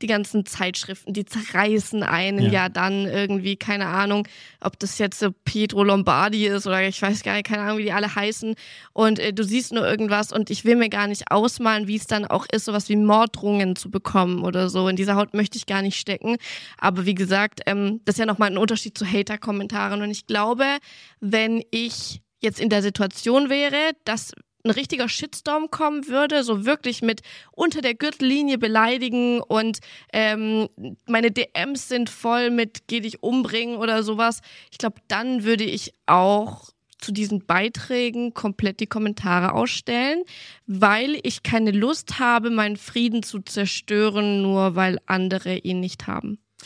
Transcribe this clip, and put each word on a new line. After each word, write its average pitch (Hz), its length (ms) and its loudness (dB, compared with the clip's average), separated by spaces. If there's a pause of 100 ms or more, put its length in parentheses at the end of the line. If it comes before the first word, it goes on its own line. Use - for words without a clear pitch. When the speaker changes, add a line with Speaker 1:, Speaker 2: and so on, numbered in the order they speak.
Speaker 1:
die 220 60 -4
ganzen 208 400 0
Zeitschriften, 190 640 -6
die 202 120 -4
zerreißen 214 760 0
einen 196 440 2
Speaker 2:
Ja. 208 60 4
Speaker 1:
ja 185 180 2
dann 196 360 0
irgendwie, 196 500 0
keine 202 300 -2
Ahnung, 202 420 0 (340)
ob - 180 -6
das - 180 -6
jetzt 202 220 -2
so 208 100 2 (160)
Pietro 208 380 2
Lombardi 196 640 4
ist 196 180 0
oder 190 200 0
ich 190 160 -4
weiß 202 200 0
gar 196 140 -2
nicht, 202 100 -2
keine 208 160 -2
Ahnung, 208 160 -2
wie 214 60 -2
die 202 100 -2
alle 208 200 0
heißen. 214 420 -4 (380)
Und, 220 260 4
äh, 214 120 -2
du 208 120 0
siehst 233 300 -2
nur 226 140 0
irgendwas 208 460 0
und 214 160 -2
ich 202 160 -6
will 233 100 8
mir 226 140 4
gar 202 160 0
nicht 202 260 -4
ausmalen, 220 560 2
wie 214 100 -2
es - 100 -10
dann 208 180 -2
auch - 260 -2
ist, 220 140 0
sowas 208 240 -2
wie 208 60 4
Morddrohungen 208 800 4
zu - 160 -10
bekommen 180 520 0
oder 180 260 0
so. 185 180 0
In 185 80 2
dieser 196 200 0
Haut 208 200 0
möchte 208 240 0
ich - 80 -10
gar 196 160 -2
nicht 196 160 -2
stecken. 220 380 -2 (420)
Aber 185 260 0
wie 196 100 2
gesagt, 196 520 0
ähm, 202 380 0
das 202 100 2
ist - 40 -2
ja 226 60 0
nochmal 208 240 2
ein 185 80 -2
Unterschied 214 240 2 (160)
zu 208 80 -2
Hater-Kommentaren. 202 960 -2
Und 208 80 -4
ich 208 180 -8
glaube, 226 380 2 (540)
wenn 220 420 0 (100)
ich - 500 -6 (200)
jetzt - 180 -2
in 226 100 2
der 208 120 4
Situation 220 680 2
wäre, 285 420 0 (140)
dass 220 260 -6 (320)
ein 220 80 4
richtiger 247 360 -2
Shitstorm 302 600 -4
kommen 294 380 -2
würde, 285 360 2
so 214 220 0
wirklich 254 380 0
mit 226 180 0 (300)
unter 311 300 0
der 240 120 2
Gürtellinie 277 640 0
beleidigen 240 840 2
und, 220 380 0 (340)
ähm, 220 540 0 (380)
meine 233 260 2
D 233 220 -2
Ms 254 360 -4
sind 240 200 -2
voll 240 400 0
mit 233 380 -2
„Geh 226 140 -2
dich 220 200 -10
umbringen“ 233 560 -2
oder 220 240 0
sowas. 220 400 0 (300)
Ich - 80 -18
glaub, 220 160 -2 (120)
dann 226 360 -2
würde 220 220 2
ich - 280 -6 (140)
auch 196 600 4 (300)
zu - 120 -8
diesen 202 340 -2
Beiträgen 233 880 -2
komplett 196 460 -2
die 214 80 -4
Kommentare 196 640 0
ausstellen, 254 720 0 (420)
weil 214 560 2
ich - 220 -6
keine 220 280 2
Lust 233 480 0
habe, 233 300 2
meinen 208 280 0
Frieden 233 440 0
zu - 200 -8
zerstören, 208 1000 0
nur 190 340 2
weil 185 300 2
andere 185 520 0
ihn 180 240 -2
nicht - 260 -8
haben. 208 320 -6 (260)